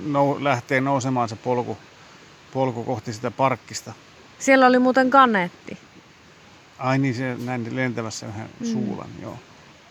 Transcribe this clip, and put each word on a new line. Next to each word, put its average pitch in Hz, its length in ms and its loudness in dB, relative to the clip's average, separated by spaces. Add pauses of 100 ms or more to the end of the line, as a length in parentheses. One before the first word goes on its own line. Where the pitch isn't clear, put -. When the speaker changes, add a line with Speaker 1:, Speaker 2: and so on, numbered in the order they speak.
Speaker 1:
nou-, 143 380 0
lähtee 131 360 0
nousemaan 131 480 0
se 110 80 -12
polku, 120 420 -4 (760)
polku 127 320 -2
kohti 117 280 -6
sitä 117 180 -6
parkkista. 123 640 -2 (460)
Speaker 2:
Siellä 269 280 6
oli 254 120 6
muuten 254 320 4
kaneetti. 226 680 2 (1000)
Speaker 1:
Ai 131 200 2
niin, 135 160 0
se 127 240 -4
näin 120 380 -6
lentämässä 117 500 -4
yhden 107 240 -10 (100)
Speaker 2:
Mm. 233 120 -6
Speaker 1:
suulan, 214 360 -6 (140)
joo. - 160 -12 (520)